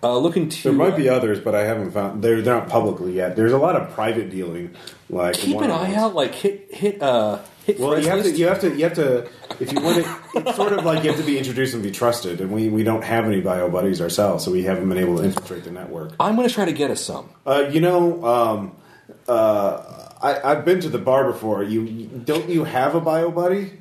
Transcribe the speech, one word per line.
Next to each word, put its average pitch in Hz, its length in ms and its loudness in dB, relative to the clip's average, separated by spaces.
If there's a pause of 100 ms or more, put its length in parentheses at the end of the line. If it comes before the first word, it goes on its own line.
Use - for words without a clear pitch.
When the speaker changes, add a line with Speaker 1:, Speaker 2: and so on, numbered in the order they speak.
Speaker 1:
Uh, 120 160 2
look 170 200 2
into - 260 -2
Speaker 2:
There 135 80 4
might 156 240 4
be 143 140 4
Speaker 1:
uh, 127 60 4
Speaker 2:
others, 110 260 0
but 107 140 -2
I 104 100 2
haven't 107 260 -2
found. 101 320 -4
They're, 113 180 4
they're 123 140 4
not 110 140 -4
publicly 92 440 0
yet. 90 220 -2
There's 113 160 4
a 131 60 4
lot 160 180 4
of - 160 -2
private 110 380 -2
dealing. 87 420 -8 (380)
Like 87 260 -2
Speaker 1:
Keep - 220 -2
an - 140 0
eye - 20 0
Speaker 2:
one-on-ones. 185 240 -2
Speaker 1:
out. 220 180 2
Like 135 200 0
hit, 202 380 -2
hit, 202 280 -2
uh, 117 380 2 (260)
hit 202 160 0
Speaker 2:
Well, 143 180 2
you 151 80 2
have - 160 2
to, 190 60 4
Speaker 1:
Craigslist. 151 80 -2
Speaker 2:
you 170 100 4
have 185 140 2
to, 160 160 2
you 147 60 0
have 165 100 0
to. 127 340 0 (320)
If 131 140 -4
you 143 80 2
want 170 240 2
to, 165 100 -10 (200)
it's 240 200 -2
sort 202 160 0
of 185 140 0
like 160 180 2
you - 60 2
have - 100 0
to 147 60 -2
be 143 120 0
introduced 127 360 -2
and 113 100 -4
be 98 80 -4
trusted. 95 480 -2
And 95 120 -4
we, 110 180 0
we 107 140 2
don't 113 200 0
have 113 220 0
any 101 160 2
bio 90 280 0
buddies 92 300 0
ourselves, 85 460 0
so 92 60 -2
we 92 120 0
haven't 95 240 0
been 92 120 0
able 87 180 2
to 82 60 0
infiltrate 92 420 -4
the 85 60 -12
network. 85 480 -12
Speaker 1:
I'm 202 180 2
gonna 247 100 2
try 247 160 0
to 175 80 0
get 139 200 0
us - 120 -4
some. - 240 -10 (180)
Speaker 2:
Uh, 143 240 2
you 156 120 2
know, 175 420 2
um, 113 480 2 (560)
uh, 107 560 2 (380)
I, 139 300 0
I've 156 120 0
been 180 180 2
to 160 80 -4
the 123 100 -2
bar 131 300 2
before. 107 340 -2
You, 110 180 -2 (420)
don't 165 240 -2
you 165 160 0
have 143 320 0
a 165 60 2
bio 165 300 0
buddy? 180 500 -2